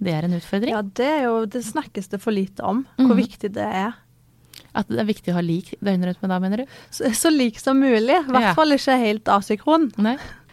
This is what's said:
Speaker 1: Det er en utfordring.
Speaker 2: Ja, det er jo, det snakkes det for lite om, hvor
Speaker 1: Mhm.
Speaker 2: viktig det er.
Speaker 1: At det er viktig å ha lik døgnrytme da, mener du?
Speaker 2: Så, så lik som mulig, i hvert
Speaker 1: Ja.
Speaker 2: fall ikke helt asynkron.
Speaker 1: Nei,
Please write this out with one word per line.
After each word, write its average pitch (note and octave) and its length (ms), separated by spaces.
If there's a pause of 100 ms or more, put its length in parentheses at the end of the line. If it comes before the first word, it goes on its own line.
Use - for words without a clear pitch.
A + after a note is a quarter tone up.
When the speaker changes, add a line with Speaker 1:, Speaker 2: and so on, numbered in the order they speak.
Speaker 1:
Det F#3+ 120
er D#3 120
en F3+ 80
utfordring. G3+ 380
Speaker 2:
Ja, G#3+ 100
det G#3 260
er D4+ 160
jo, A3+ 220
det A3+ 180
snakkes G#3+ 460
det G3+ 120
for A3+ 100
lite G3 300
om, B3 240 (120)
hvor B3+ 180
Speaker 1:
Mhm. G3 80
Speaker 2:
viktig G#3 300
det G#3 100
er. G#3 300 (840)
Speaker 1:
At A3 140
det - 100
er G#3+ 60
viktig G#3 260
å F3 40
ha F3 60
lik E3+ 400
døgnrytme F3+ 460
da, F#3 120
mener F#3+ 180
du? B3+ 80 (260)
Speaker 2:
Så, - 140 (100)
så E4 160
lik B3+ 260
som C4 220
mulig, A#3+ 300 (100)
i D#4+ 120
hvert B3+ 100
Speaker 1:
Ja. G3+ 120
Speaker 2:
fall D#4 180
ikke C4 280
helt A3 260
asynkron. G#3+ 720
Speaker 1:
Nei, A3 200 (360)